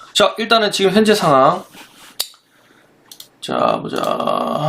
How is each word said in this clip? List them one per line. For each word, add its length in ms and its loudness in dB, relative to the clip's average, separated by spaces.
자, 260 0
일단은 320 0
지금 220 0
현재 220 4
상황. 480 2
자, 420 -2
보자. 200 -6